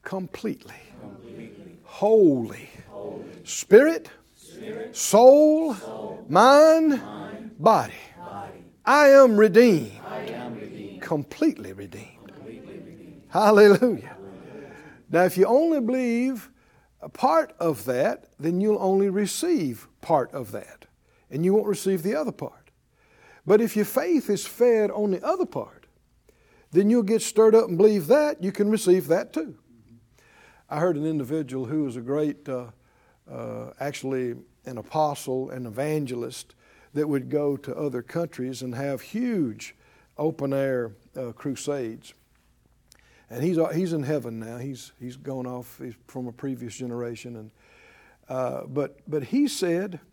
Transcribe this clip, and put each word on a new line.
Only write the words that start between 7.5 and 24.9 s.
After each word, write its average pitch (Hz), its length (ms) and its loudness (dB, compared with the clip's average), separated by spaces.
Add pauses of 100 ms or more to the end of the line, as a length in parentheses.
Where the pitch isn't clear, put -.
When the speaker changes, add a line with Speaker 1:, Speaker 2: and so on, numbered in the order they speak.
Speaker 1:
body. 151 340 2 (920)
I 285 240 6
am 262 280 8
redeemed. 196 600 6 (1000)
Completely 147 720 -4
redeemed. 101 360 -18 (1200)
Hallelujah. 208 880 4 (920)
Now, 175 140 2
if 180 140 0
you 190 80 4
only 302 340 2
believe 247 680 -2 (520)
a 160 80 -16
part 302 500 0
of 160 260 -2
that, 131 400 -2 (140)
then 170 220 -2
you'll 214 200 0
only 196 280 2
receive 190 760 -2 (140)
part 139 320 0
of 120 180 -10
that, - 340 -16 (440)
and 151 160 -4
you 190 80 2
won't 208 140 0
receive 190 360 -2
the 208 120 -4
other 285 160 -6
part. - 400 -16 (760)
But 214 160 4
if 226 140 -4
your 208 100 0
faith 311 440 -2
is 202 160 -2
fed 226 460 0